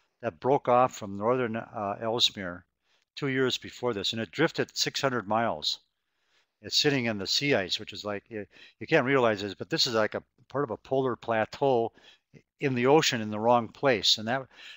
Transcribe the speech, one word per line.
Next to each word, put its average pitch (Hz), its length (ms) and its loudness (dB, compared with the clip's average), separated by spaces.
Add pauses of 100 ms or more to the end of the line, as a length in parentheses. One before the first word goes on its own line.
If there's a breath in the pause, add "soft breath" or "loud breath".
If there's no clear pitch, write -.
(220)
that 113 180 -6
broke 135 300 2
off 123 260 6
from 101 220 -10
northern, 113 400 0
uh, 104 420 -6
Ellesmere 107 640 -2 (540)
two 143 100 -4
years 131 300 0
before 117 380 -6
this, 98 180 -4
and 113 80 -4
it 110 80 -6
drifted - 480 -2
six - 240 -4
hundred 123 260 -2
miles. 104 520 -2 (840)
It's 104 160 -4
sitting 139 280 2
in 110 120 -2
the 95 100 -6
sea 139 280 0
ice, 95 240 -2
which 107 120 -14
is 98 140 -12
like, 101 240 -6
you, 104 160 -10 (340 loud breath)
you 110 80 -12
can't 151 180 4
realize 120 360 4
this, 101 140 -6
but - 160 -12
this 165 160 0
is 120 80 0
like 107 180 2
a 101 100 -6 (260)
part 139 140 -4
of 131 60 -4
a 104 80 -6
polar 131 380 -2
plateau 117 760 0 (680 soft breath)
in 135 160 0
the 120 100 2
ocean 139 360 6
in 107 100 -4
the 107 80 -4
wrong 117 300 4
place. 120 500 2
And 107 80 -8
that, 127 200 -4 (300 loud breath)